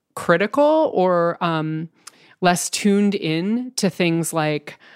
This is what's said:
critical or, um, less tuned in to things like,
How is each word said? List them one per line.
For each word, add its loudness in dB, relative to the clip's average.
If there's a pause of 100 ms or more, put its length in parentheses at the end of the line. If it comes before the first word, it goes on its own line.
(160)
critical 2
or, 0
um, -4 (500)
less 2
tuned 2
in -4
to 0
things 0
like, -4 (160)